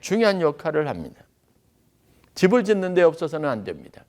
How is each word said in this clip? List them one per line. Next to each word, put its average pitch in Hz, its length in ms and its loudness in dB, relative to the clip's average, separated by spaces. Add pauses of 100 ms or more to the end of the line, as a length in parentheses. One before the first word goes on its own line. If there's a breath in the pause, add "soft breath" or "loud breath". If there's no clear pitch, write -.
중요한 202 400 0
역할을 151 480 -2
합니다. 87 340 -10 (1120)
집을 202 300 2
짓는 185 300 0
데 180 80 4
없어서는 156 460 0
안 113 140 -4
됩니다. 82 460 -14